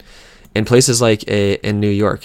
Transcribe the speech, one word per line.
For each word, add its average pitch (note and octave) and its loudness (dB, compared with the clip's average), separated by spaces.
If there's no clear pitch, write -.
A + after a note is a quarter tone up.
In G#2+ -2
places B2 2
like A2 2
a, G2+ 0
in G#2 -4
New G#2 0
York, G2+ -2